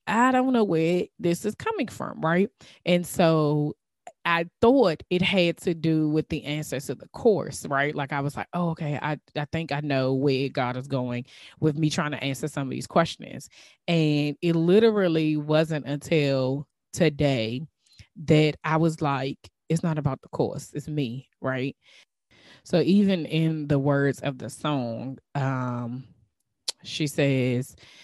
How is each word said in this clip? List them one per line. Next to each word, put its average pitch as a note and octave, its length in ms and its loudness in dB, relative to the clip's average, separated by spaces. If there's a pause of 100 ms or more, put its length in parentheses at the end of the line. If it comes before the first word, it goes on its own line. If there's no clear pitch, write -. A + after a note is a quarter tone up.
I A#3+ 260 4
don't C4 220 2
know A#3 100 4
where F3 420 2 (120)
this E3+ 280 0
is F#3+ 100 -4
coming G4+ 320 -4
from," - 340 -10
right? E3+ 280 2 (360)
And F3 220 2
so D3+ 680 2 (480)
I E3+ 220 0 (160)
thought A#3 480 6
it F3+ 140 2
had F3 360 2
to F3+ 140 -2
do D#3 360 2
with D#3 200 0
the D3+ 140 -6
answers C#3+ 440 -6
to B2+ 80 -6
the - 120 -16
course, - 580 0
right? C#3+ 300 -2
Like, C#3 180 -6
I C#3+ 60 -2
was C#3 180 -4
like, - 160 -8
"Oh, F3 180 -2
okay, D3 300 -4
I, D3 180 -4 (160)
I D3 160 -4
think E3 200 -6
I C#3+ 80 -2
know C3+ 340 0
where C3+ 360 0
God B2+ 280 -2
is B2+ 100 -8
going B2+ 380 -4 (340)
with D3+ 160 2
me D#3 140 2
trying D3 220 -2
to C3 120 -6
answer C3+ 240 -4
some C#3 200 -6
of B2+ 40 -8
these C3 160 -6
questions." - 640 -4 (380)
And D3+ 560 2
it E3+ 120 2
literally E3+ 840 4
wasn't D3+ 500 0
until C#3 800 0 (260)
today C#3 680 0 (640)
that D3+ 380 4
I D#3 140 0
was D#3+ 240 0
like, C#3 380 -4 (300)
"It's D#3+ 120 2
not D#3+ 160 -2
about C#3+ 240 -2
the - 80 -20
course, - 460 -4
it's C#3+ 120 -8
me," C#3 420 -6 (120)
right? C3 340 -4 (920)
So F3 160 2
even F#3+ 440 4
in D#3+ 420 0
the C#3+ 120 4
words C#3 400 2
of C#3 180 -4
the A2+ 120 -10
song, B2+ 680 -4 (160)
um, B2+ 720 -4 (800)
she - 240 -4
says, C3 680 0 (280)